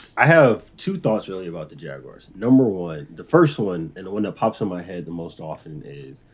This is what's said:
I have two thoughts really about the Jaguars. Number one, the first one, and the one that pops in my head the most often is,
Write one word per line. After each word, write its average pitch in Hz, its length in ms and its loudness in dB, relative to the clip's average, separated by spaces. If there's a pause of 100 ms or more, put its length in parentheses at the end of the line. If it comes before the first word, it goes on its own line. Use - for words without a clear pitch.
(160)
I - 100 4
have 147 360 6 (140)
two 190 220 -6
thoughts 110 300 -2
really 92 200 -10
about 82 200 -12
the - 80 -20
Jaguars. 69 580 -18
Number 127 300 4
one, 85 520 -4
the - 80 -14
first 156 340 4
one, 87 380 -4
and 95 100 -14
the 95 40 -12
one 107 120 -4
that 98 140 -4
pops 113 240 -2
in 107 80 -2
my 90 140 -8
head 87 220 -10
the 82 60 -14
most 85 300 -12
often 78 440 -12
is, 69 380 -18 (120)